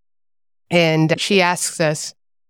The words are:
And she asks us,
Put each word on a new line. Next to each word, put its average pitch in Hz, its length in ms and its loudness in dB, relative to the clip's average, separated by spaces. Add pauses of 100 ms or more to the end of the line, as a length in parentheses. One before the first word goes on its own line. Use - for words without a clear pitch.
(720)
And 160 500 2
she 196 200 0
asks 175 400 -2
us, 156 340 -4 (360)